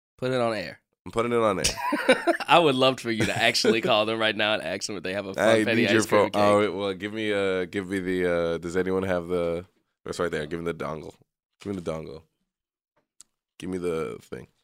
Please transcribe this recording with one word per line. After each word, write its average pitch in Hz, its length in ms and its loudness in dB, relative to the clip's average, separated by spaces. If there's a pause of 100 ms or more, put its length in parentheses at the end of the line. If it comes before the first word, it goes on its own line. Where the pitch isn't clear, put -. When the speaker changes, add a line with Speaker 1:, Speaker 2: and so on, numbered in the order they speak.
(180)
Speaker 1:
Put 127 140 -2
it 127 80 0
on 117 160 0
air. 85 240 -8 (260)
Speaker 2:
I'm 90 60 -14
putting 117 200 0
it 120 60 2
on 107 180 4
there. - 800 0
Speaker 1:
<laughs> - 100 -8
I 151 120 6
would 151 160 4
love 127 260 2
for 117 100 -6
you 107 140 0
to 95 120 0
actually 117 440 2
Speaker 2:
<laughs> - 0 -
Speaker 1:
call 110 260 2
them 113 120 -2
right 110 180 0
now 107 180 2
and 82 80 -2
ask 90 240 -6
them 107 100 -8
if 82 60 -10
they 92 120 -6
have 101 120 -4
a 95 40 -8
Speaker 2:
I 110 340 4
Speaker 1:
Funfetti 117 120 0
Speaker 2:
need 107 140 2
your 110 100 6
Speaker 1:
ice 101 60 0
cream 104 160 4
Speaker 2:
phone. 101 80 2
Speaker 1:
cake. 104 120 2
Speaker 2:
Oh, 104 180 6
wait, 98 140 0
well, 98 200 -4
give 101 200 -8
me, 107 180 -2
uh, 95 320 0
give 92 240 -6
me 98 120 -2
the, 90 300 0 (240)
uh, 82 40 -4
does 85 180 -6
anyone 92 280 0
have 90 240 -2
the, 87 360 -2 (400)
that's - 140 -8
right 87 120 0
there. 78 160 -4
Give 85 140 -8
me 85 60 -8
the 82 80 -4
dongle. 78 400 -10 (480)
Give 101 120 -8
me 92 60 -8
the 82 100 -6
dongle. 78 320 -10 (1400)
Give 90 120 -10
me 92 80 -4
the 80 440 -4
thing. - 240 -14 (180)